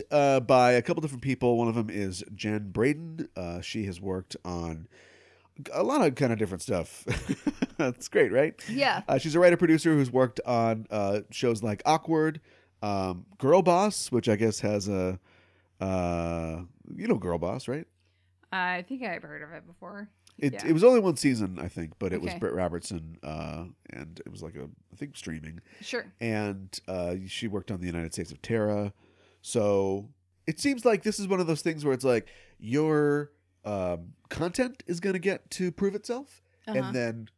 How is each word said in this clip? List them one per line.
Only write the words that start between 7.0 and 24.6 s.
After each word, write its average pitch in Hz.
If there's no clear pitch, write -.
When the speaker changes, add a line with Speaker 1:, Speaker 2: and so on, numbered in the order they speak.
Speaker 1:
<laughs> -
That's 135
great, 139
right? 143
Speaker 2:
Yeah. 226
Speaker 1:
Uh, 135
she's 147
a 165
writer-producer 165
who's 131
worked 127
on, 113
uh, 104
shows 117
like 104
Awkward, 156
um, 95
Girl 165
Boss, 185
which 120
I 107
guess 107
has 104
a, 92
uh, 85
you 220
know 214
Girl 90
Boss, 98
right? 147
Speaker 2:
I 180
think 262
I've 175
heard 151
of 151
it 165
before. 185
Speaker 1:
It, 139
Speaker 2:
Yeah. 98
Speaker 1:
it 170
was 165
only 247
one 180
season, 107
I 87
think, 82
but 92
it 87
was 85
Speaker 2:
Okay. 87
Speaker 1:
Brett 87
Robertson, 82
uh, 78
and 80
it -
was, 92
like, 80
a, 71